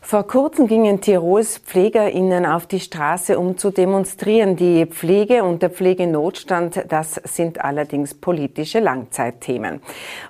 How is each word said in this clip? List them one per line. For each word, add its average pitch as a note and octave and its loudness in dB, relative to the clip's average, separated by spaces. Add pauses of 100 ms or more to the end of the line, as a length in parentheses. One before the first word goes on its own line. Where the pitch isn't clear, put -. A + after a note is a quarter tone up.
Vor G3+ 0
kurzem C4+ 2
gingen G#3 4
Tirols G3 2
PflegerInnen F#3 2
auf E3 0
die F#3+ -4
Straße, E3+ -2
um F3+ -2
zu G3+ -2
demonstrieren. G3 0
Die E3+ 4
Pflege G3+ 2
und E3+ 0
der F3+ 2
Pflegenotstand, F3 -2
das D#3+ -2
sind - -4
allerdings C#3+ -4
politische D#3 -4
Langzeitthemen. B2 -4 (480)